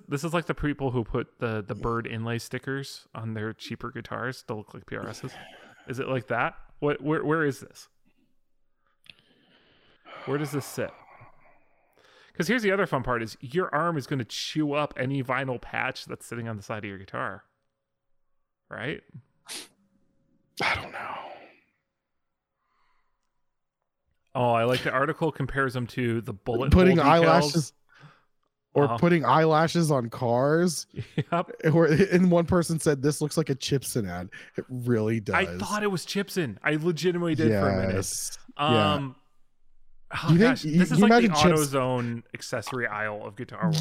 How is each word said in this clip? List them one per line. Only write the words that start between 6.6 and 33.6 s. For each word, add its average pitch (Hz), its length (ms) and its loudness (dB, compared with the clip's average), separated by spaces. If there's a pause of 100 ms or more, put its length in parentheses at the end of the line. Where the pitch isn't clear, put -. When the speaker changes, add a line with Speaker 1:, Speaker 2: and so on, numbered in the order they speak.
Speaker 1:
What, - 240 -2
where, 151 220 -2
where 156 200 0
is 139 160 -2
this? - 280 -20 (2500)
Where 139 120 -2
does 143 140 -6
this 143 120 -4
sit? - 260 -8 (1500)
'Cause 165 120 -2
here's 233 140 2
the 196 100 2
other 196 140 2
fun 131 180 -2
part 120 180 -2
is 110 180 -10
your 156 340 -4
arm 160 220 0
is 131 120 -4
gonna 131 160 -2
chew - 500 -4
up 147 220 -2
any 135 260 -2
vinyl 131 380 -4
patch 117 460 -6
that's - 200 -12
sitting 117 220 -8
on 110 80 -6
the 101 80 -12
side 107 200 -8
of 104 40 -8
your 95 100 -12
guitar. 101 460 -10 (1300)
Right? 127 320 -10 (1600)
Speaker 2:
I - 140 -2
don't - 160 -12
know. - 220 -12 (3250)
Speaker 1:
Oh, 123 180 2
I 113 120 4
like 127 180 2
the 139 80 -2
article 143 400 0
compares 135 440 -2
them 123 140 -4
to 117 320 -2
the 110 120 -10
bullet 117 400 0
Speaker 2:
Putting 180 240 8
Speaker 1:
hole 147 100 4
decals. 143 40 8
Speaker 2:
eyelashes 165 640 6 (1000)
or 143 120 6
Speaker 1:
Uh-huh. 117 120 0
Speaker 2:
putting 175 260 4
eyelashes 156 680 4
on 117 180 0
cars. 143 800 2
Speaker 1:
<laughs> - 420 -8
Yep. 175 180 -2 (220)
Speaker 2:
Or, 165 140 6
and 180 460 4
one 170 140 4
person 170 340 2
said, 147 220 2
"This 147 180 0
looks 151 160 -4
like 160 140 0
a 139 40 2
Chipson 123 560 -4